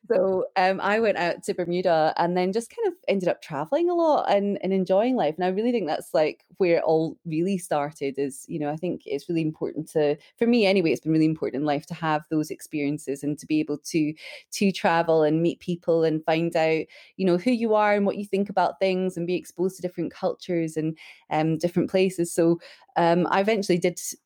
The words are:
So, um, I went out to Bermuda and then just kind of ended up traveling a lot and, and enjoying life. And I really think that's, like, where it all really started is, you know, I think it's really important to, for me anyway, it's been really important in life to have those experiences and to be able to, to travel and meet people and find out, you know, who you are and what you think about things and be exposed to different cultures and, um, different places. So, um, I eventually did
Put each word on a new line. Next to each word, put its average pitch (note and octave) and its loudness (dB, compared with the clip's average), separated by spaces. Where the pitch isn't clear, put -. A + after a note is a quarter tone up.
So, F#3+ 2
um, F#3+ 2
I G#3 2
went G#3+ 2
out E3+ -2
to G3 -4
Bermuda F3 2
and F3 2
then F#3 0
just A3+ -4
kind A#4 -4
of F4 -4
ended F#3 2
up - 0
traveling D#3+ -2
a F4+ 0
lot E4 2
and, G3+ 2
and F#3 -2
enjoying F#3+ 2
life. D#3 0
And F3+ -2
I - 2
really G#3+ 0
think G#3+ 0
that's, - -6
like, D#3 0
where F3 4
it - 0
all D#3+ 0
really E3+ -2
started D3 -4
is, C#3 -6
you E3 -8
know, D3 -4
I D3+ -4
think F3 -6
it's - -6
really E3 0
important D#3 -6
to, D3 2
for A#3 0
me A#3 4
anyway, F#3 4
it's D#3 -2
been D#3+ -2
really D#3 4
important D3+ -2
in D3+ -2
life D3 -2
to F3 -10
have D#3 -2
those D#3 -2
experiences C#3+ -6
and D3 -4
to - -16
be D#3 0
able D3 -4
to, D#3 -2
to G3 2
travel E3 2
and D#3 2
meet E3+ 0
people E3+ 0
and D#3 0
find E3 0
out, D#3+ 0
you F#3+ -2
know, F3 4
who G#3 0
you A3+ 2
are G#3 4
and G3+ 2
what G3 0
you G#3 -8
think G3 -2
about F#3 0
things F#3 0
and E3+ -4
be F3+ -2
exposed F#3 -4
to E3+ -16
different F3 -6
cultures E3+ -4
and, D#3+ -4
um, D#3+ 0
different F3 0
places. F#3 0
So, E3+ 2
um, F3 4
I F#3+ 2
eventually G3+ 0
did F3 0